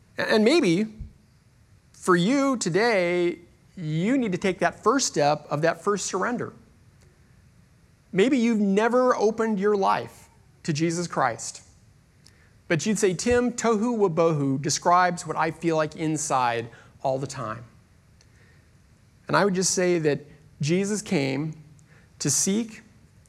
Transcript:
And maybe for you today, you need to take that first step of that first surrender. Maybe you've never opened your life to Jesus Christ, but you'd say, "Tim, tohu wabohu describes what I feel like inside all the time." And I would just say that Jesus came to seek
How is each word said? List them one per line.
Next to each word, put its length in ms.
And 260
maybe 420
for 220
you 440
today, 800
you 440
need 140
to 60
take 200
that 240
first 240
step 420
of 140
that 200
first 220
surrender. 480
Maybe 240
you've 240
never 560
opened 420
your 180
life 520
to 100
Jesus 320
Christ, 560
but 160
you'd 140
say, 160
"Tim, 380
tohu 440
wabohu 640
describes 680
what 120
I 140
feel 240
like 200
inside 720
all 160
the 80
time." 380
And 80
I 80
would 100
just 200
say 260
that 260
Jesus 420
came 520
to 100
seek 540